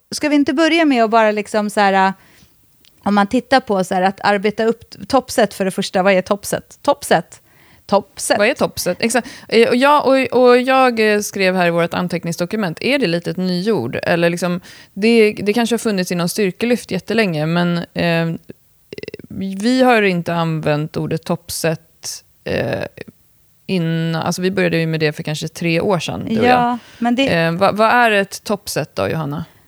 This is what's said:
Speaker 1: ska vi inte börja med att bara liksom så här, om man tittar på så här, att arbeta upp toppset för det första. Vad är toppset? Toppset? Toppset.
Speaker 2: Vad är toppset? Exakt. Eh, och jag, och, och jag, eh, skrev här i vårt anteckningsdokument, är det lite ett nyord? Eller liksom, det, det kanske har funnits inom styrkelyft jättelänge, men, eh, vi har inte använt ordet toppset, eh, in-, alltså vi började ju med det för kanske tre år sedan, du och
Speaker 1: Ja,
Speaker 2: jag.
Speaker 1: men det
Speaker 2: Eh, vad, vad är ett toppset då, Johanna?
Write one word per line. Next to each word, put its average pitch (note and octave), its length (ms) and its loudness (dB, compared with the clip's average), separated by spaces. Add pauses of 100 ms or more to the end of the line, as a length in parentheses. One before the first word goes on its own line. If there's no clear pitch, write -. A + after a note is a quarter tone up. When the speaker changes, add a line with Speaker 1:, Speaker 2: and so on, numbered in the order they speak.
(100)
Speaker 1:
ska - 180 -4
vi C#4+ 60 2
inte C#4+ 180 2
börja D#4+ 320 2
med B3+ 200 4
att G#3+ 60 0
bara A3 200 4
liksom G#3 400 -2
så G#3+ 100 0
här, F#3+ 320 4 (880)
om G3+ 120 -2
man G3+ 120 4
tittar B3+ 340 2
på G3 240 -2
så F#3+ 100 -4
här, F#3 80 2
att G3 200 0
arbeta G#3 420 0
upp - 440 -4
toppset B3+ 460 0
för G3 100 -4
det F#3 60 0
första. F#3+ 320 -4
Vad G3 100 4
är F#3 100 2
toppset? - 600 -6
Toppset? - 580 0 (460)
Toppset. - 520 -2
Speaker 2:
Vad G3+ 100 2
är D4 60 0
toppset? F3+ 460 -4
Exakt. A#3 280 -2 (200)
Eh, A3 200 4
och A#3+ 80 2
jag, C#4+ 300 4
och, C4 360 2
och B3 180 6
jag, B3 540 2
eh, G#3 60 0
skrev F#3+ 360 0
här F3+ 100 2
i E3+ 40 4
vårt E3+ 240 0
anteckningsdokument, F3 840 -4
är C4 180 0
det B3 80 0
lite E3+ 240 -2
ett E3 60 -6
nyord? F3+ 680 -2
Eller E3+ 280 2
liksom, F3 300 -4 (340)
det, A3 380 4
det G3+ 200 -2
kanske A#3 220 0
har A3+ 40 -2
funnits F#3+ 340 -2
inom F3 160 -2
styrkelyft A3 640 -2
jättelänge, F3+ 560 -2
men, F3 320 0 (160)
eh, E3 400 -2 (920)
vi G3 540 -2
har A#3+ 200 4
inte F3 320 0
använt D#3 640 -2
ordet D#3+ 280 -4
toppset, - 1000 -6 (200)
eh, - 400 -4 (840)
in-, E3 480 -2
alltså E3+ 280 -4
vi F#3 80 0
började F3+ 280 0
ju E3 80 0
med D#3+ 140 -2
det D3+ 120 0
för - 100 -12
kanske D3+ 260 -6
tre E3 320 -2
år F#3+ 180 0
sedan, - 300 -6
du A3 100 -2
och A3+ 80 2
Speaker 1:
Ja, - 20 4 (220)
Speaker 2:
jag. A#3+ 80 -4 (200)
Speaker 1:
men A#3+ 160 0
det C4+ 140 2
Speaker 2:
Eh, E3 240 0
vad, F#3 240 2
vad A3 140 4
är A#3+ 200 4
ett G3+ 340 -2
toppset - 520 -6
då, G2 120 0
Johanna? D#3 360 -6 (240)